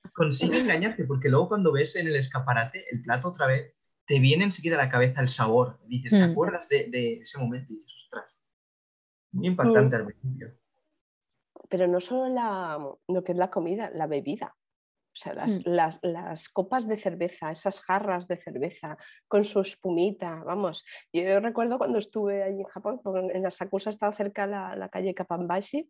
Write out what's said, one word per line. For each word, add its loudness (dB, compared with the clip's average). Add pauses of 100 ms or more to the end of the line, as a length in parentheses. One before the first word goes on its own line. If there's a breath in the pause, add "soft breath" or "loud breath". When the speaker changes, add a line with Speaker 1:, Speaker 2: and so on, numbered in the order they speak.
(140)
Speaker 1:
consigue 2
engañarte 0
porque 0
luego 6
cuando 4
ves 2
en 0
el 2
escaparate 0
el -6
plato -2
otra 0
vez, 0 (320)
te 4
viene 6
enseguida 0
a 2
la 0
cabeza 2
el 2
sabor. 2
Dices, -6
¿te 8
Speaker 2:
Mm. 4
Speaker 1:
acuerdas -2
de, 2
de -2
ese -10
momento? -4
Y -12
dices, -20 (120)
"Ostras". -16 (880)
Muy -2
impactante 6
Speaker 3:
Mm. -2
Speaker 1:
al -6
principio. -10 (1120)
Speaker 3:
Pero 2
no 2
solo -2
la, -4 (300)
lo 0
que -2
es -2
la 0
comida, -4
la -2
bebida. -4 (580)
O -20
sea, -10
las, -2
Speaker 2:
Mm. -8
Speaker 3:
las, 2
las -6
copas -2
de -2
cerveza, -4
esas -6
jarras -2
de -4
cerveza -8 (320 loud breath)
con 4
su 0
espumita, -2
vamos. -4 (280 loud breath)
Yo 2
recuerdo 0
cuando 0
estuve -2
allí -4
en -8
Japón, -6
porque -2
en -2
la 0
Sakusa -4
estaba -2
cerca -4
la, -6
la -8
calle -4
Kapambashi, -4